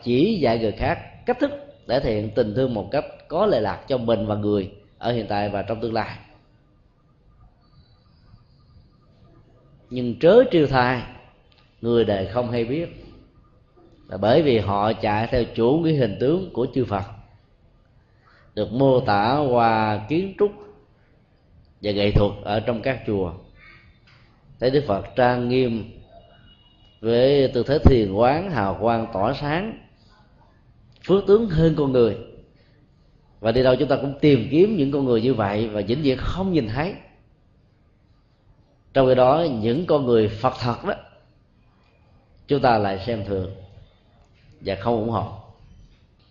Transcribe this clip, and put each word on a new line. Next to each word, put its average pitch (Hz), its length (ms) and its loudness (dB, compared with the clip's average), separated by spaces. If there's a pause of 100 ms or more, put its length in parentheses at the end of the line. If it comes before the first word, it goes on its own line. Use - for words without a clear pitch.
chỉ 160 360 2
dạy 120 200 0
người 107 120 -2
khác - 540 -6
cách 240 140 -2
thức 285 120 -2 (360)
để 123 120 0
thể 123 160 -2
hiện 107 200 -6
tình 110 200 0
thương 127 180 -2
một 98 180 -6
cách 147 140 -4 (220)
có 175 180 -2
lệ 156 140 0
lạc 98 280 -6
cho 135 100 -2
mình 113 280 -2
và 104 100 -2
người 104 360 -2 (260)
ở 113 140 -4
hiện 117 160 -4
tại 104 220 -4
và 98 120 -4
trong 110 200 -8
tương 113 120 -6
lai. 107 240 -6 (3750)
Nhưng 123 300 -6
trớ 214 320 8
trêu 156 160 4
thay, 123 340 2 (800)
người 117 240 2
đời 98 200 -2
không 113 260 -4
hay 117 140 -2
biết, 135 220 -6 (1200)
là 92 100 -12
bởi 113 240 4
vì 131 180 2
họ 101 340 0
chạy 107 340 -2
theo 123 160 0
chủ 123 400 0
nghĩa 160 100 2
hình 117 260 0
tướng 165 340 -2
của 123 220 -2
chư 127 100 0
Phật, 95 180 -4 (1500)
được 104 160 -4
mô 131 280 4
tả 104 400 0 (100)
qua 110 600 2
kiến 190 300 -4
trúc 208 120 2 (1300)
và 104 100 -2
nghệ 101 200 0
thuật 101 200 4 (120)
ở 104 160 -2
trong 113 220 -4
các 131 260 -6
chùa. 95 260 -4 (1300)
Thấy 120 100 0
Đức 139 180 2
Phật 98 180 -2 (100)
trang 123 340 2
nghiêm 120 420 -2 (1120)
với 127 520 2
tư 120 140 0
thế 143 120 0
thiền 107 340 4
quán, 143 380 0
hào 98 300 -2
quang 113 320 0
tỏa 101 200 0
sáng, 156 440 -6 (1300)
phước 196 200 2
tướng 214 220 4
hơn 160 280 2
con 139 140 0
người. 113 260 4 (1200)
Và 110 120 -2
đi 127 120 2
đâu 127 160 4
chúng 143 100 0
ta 139 60 2
cũng 135 240 -6
tìm 131 320 4
kiếm 196 260 4
những 139 140 0
con 139 140 -2
người 117 160 2
như 127 120 0
vậy 107 340 -2
và 104 200 -6
vĩnh 139 140 -2
viễn 131 160 2
không 185 360 -4
nhìn 131 140 0
thấy. 143 260 -4 (2000)
Trong 135 140 4
khi 127 80 6
đó, 131 300 4 (160)
những 123 240 0
con 151 200 0
người 113 220 4
Phật 123 320 -2
thật 117 260 -4
đó, 196 80 -4 (1500)
chúng 139 140 0
ta 120 160 4
lại 98 280 -2
xem 110 200 -6
thường 95 260 -4 (1120)
và 95 140 -6
không 120 200 -2
ủng 113 140 -2
hộ. 107 220 -4 (1000)